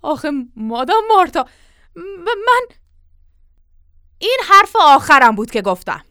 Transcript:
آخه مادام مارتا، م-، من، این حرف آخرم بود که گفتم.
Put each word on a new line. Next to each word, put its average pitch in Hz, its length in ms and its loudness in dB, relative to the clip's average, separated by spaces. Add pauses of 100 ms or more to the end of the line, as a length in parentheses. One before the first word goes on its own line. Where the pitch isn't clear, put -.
آخه 294 280 -6 (260)
مادام 247 520 -2
مارتا، 370 380 0 (500)
م-، - 40 -20 (260)
من، 480 500 -2 (1400)
این 466 260 -4
حرف 392 360 2
آخرم 285 540 4
بود 214 160 -8
که 214 120 -6
گفتم. 185 480 -6